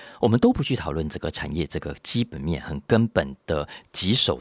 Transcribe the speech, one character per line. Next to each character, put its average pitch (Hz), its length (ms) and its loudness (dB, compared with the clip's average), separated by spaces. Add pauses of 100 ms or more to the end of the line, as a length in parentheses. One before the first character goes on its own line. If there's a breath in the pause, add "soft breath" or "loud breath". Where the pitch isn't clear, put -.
(200 loud breath)
我 - 80 4
们 117 100 6
都 247 140 6
不 165 100 0
去 135 140 -2
讨 - 160 -4
论 78 160 -2
这 - 100 -8
个 82 100 -6
产 - 240 -6
业 78 140 -2
这 - 140 -4
个 76 220 -8
基 - 200 0
本 - 180 -8
面 73 220 -2
很 73 240 -6
根 117 220 4
本 69 280 -2 (100)
的 76 220 -2 (240 loud breath)
棘 95 220 4
手 87 260 2